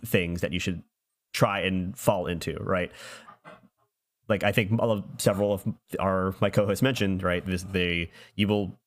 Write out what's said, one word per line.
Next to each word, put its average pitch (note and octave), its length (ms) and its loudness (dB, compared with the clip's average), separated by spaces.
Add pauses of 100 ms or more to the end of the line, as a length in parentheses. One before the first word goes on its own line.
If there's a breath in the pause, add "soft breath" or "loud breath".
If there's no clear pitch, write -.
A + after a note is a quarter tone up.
things F2+ 360 0
that - 120 -2
you F2 80 -2
should F2 220 -4 (500)
try G2+ 280 2
and F#2 380 -2
fall F#2+ 300 2
into, E2 320 -4
right? F2+ 320 -2 (1400 loud breath)
Like, G2 160 2
I G#2 80 4
think A2 280 2
all A#2 120 2
of, G2 120 0 (140)
several G2+ 340 2
of F#2+ 120 -4 (340)
our, F#2+ 420 0
my G#2 80 4
co-hosts G2+ 320 2
mentioned, G2 440 2
right, F2 200 0
this, F#2 200 -2
they, F2 460 -2 (260 loud breath)
you G2+ 100 2
will G2+ 400 -2